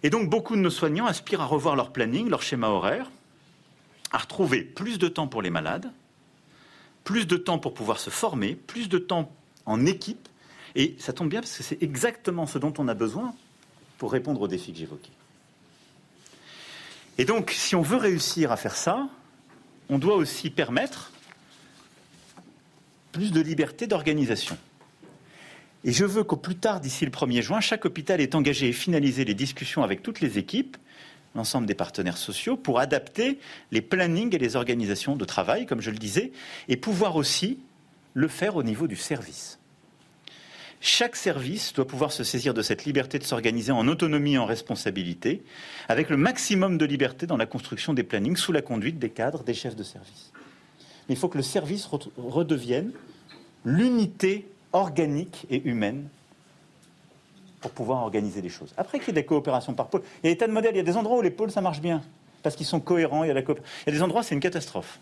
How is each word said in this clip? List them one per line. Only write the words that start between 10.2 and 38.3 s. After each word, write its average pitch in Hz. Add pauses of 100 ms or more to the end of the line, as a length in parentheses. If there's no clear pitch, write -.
Et 147
ça -
tombe 160
bien 170
parce -
que -
c'est -
exactement 170
ce 143
dont 147
on 139
a 113
besoin 123 (640)
pour 117
répondre 131
aux 101
défis 90
que 80
j'évoquais. 76 (2000)
Et 123
donc, 214
si -
on 170
veut 185
réussir 165
à 113
faire -
ça, 254 (800)
on 139
doit 190
aussi 156
permettre 175 (2000)
plus 196
de 160
liberté 156
d'organisation. 147 (1300)
Et 123
je 156
veux 202
qu'au 160
plus 175
tard, 196
d'ici 139
le 131
premier 120
juin, 214
chaque 220
hôpital 165
ait 135
engagé 143
et 117
finalisé 135
les 104
discussions 135
avec 95
toutes -
les 110
équipes, - (600)
l'ensemble 113
des 101
partenaires 90
sociaux, -
pour 127
adapter 202 (320)
les 113
plannings 185
et 160
les 123
organisations 120
de 117
travail, 113
comme 117
je 110
le 107
disais, 113 (360)
et 190
pouvoir 190
aussi 170 (540)
le 135
faire 185